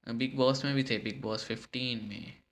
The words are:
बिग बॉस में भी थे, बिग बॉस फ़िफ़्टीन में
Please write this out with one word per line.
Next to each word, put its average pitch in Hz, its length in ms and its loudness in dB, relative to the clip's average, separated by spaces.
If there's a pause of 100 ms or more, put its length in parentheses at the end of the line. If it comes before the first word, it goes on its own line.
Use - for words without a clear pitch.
(140)
बिग 131 200 0
बॉस 135 300 4
में 139 100 2
भी 135 80 4
थे, 123 160 2
बिग 104 220 -4
बॉस 107 240 -2
फ़िफ़्टीन 113 600 -4
में 85 460 -10